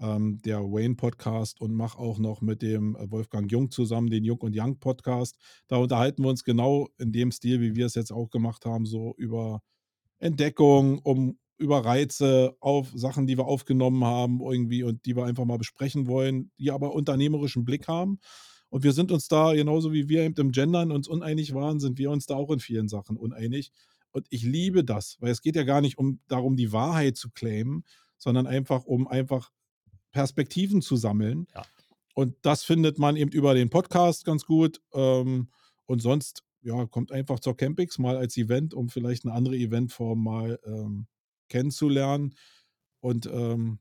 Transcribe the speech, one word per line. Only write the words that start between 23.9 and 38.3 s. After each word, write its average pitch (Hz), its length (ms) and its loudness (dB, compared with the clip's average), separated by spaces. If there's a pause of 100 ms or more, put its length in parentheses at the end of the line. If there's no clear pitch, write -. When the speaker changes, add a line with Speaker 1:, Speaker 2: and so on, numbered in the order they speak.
Speaker 1:
Und 135 200 -8
ich 117 120 -6
liebe 170 400 2
das, 104 380 -4
weil 120 100 0
es 113 100 -2
geht 156 140 -2
ja 156 80 2
gar 139 160 4
nicht 143 180 2
um, 135 300 -2
darum, 131 300 0
die 113 160 0
Wahrheit 139 420 2
zu - 140 -12
claimen, 117 560 -6 (320)
sondern 127 300 0
einfach 131 360 -2
um 131 240 0
einfach 131 440 -2 (600)
Perspektiven 156 680 0
zu 131 160 0
sammeln. 110 580 0
Speaker 2:
Ja. - 80 -14 (520)
Speaker 1:
Und 131 260 -2
das 151 240 2
findet 160 320 4
man 147 180 2
eben 147 160 0
über 143 220 4
den 123 160 6
Podcast 175 560 2
ganz 156 200 0
gut. 160 360 4 (120)
Ähm, 131 580 2 (340)
und 120 160 0
sonst, 135 420 0 (180)
ja, 120 240 -4
kommt 120 280 -6
einfach 135 260 -4
zur 127 160 -2
Campix 156 420 -2
mal 127 200 0
als 123 180 -4